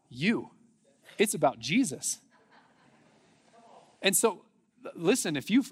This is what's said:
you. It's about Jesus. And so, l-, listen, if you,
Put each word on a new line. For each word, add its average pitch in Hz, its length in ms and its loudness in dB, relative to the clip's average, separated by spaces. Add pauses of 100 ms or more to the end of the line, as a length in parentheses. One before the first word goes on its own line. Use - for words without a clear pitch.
you. 151 420 -2 (640)
It's 220 160 2
about 143 260 0
Jesus. 165 600 -2 (1800)
And 196 140 2
so, 208 300 0 (380)
l-, - 120 -12
listen, 175 420 0
if 131 120 -6
you, 247 220 4